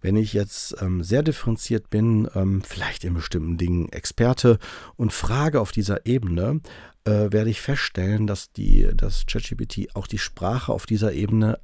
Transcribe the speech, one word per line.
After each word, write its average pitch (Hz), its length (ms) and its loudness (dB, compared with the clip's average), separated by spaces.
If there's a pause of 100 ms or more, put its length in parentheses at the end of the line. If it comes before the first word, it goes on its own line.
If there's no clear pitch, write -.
Wenn 95 140 2
ich 110 180 0
jetzt, - 480 -4
ähm, 90 200 -2
sehr 110 200 0
differenziert 117 640 -2
bin, 107 460 2
ähm, 95 260 0
vielleicht - 440 -8
in 87 100 -2
bestimmten 85 420 -4
Dingen 87 340 0
Experte 120 680 2 (380)
und 113 180 -2
frage 139 480 0
auf 95 100 -4
dieser 101 320 -2
Ebene, 113 560 0 (440)
äh, 104 280 2
werde 107 160 2
ich 110 140 -4
feststellen, 107 640 -2
dass - 260 -6
die, - 420 8
dass - 300 2
Chat - 200 -4
G - 100 -6
P - 100 -6
T - 300 -8
auch 101 120 -6
die 104 120 -6
Sprache - 540 -4
auf - 120 -4
dieser 107 300 0
Ebene 110 500 0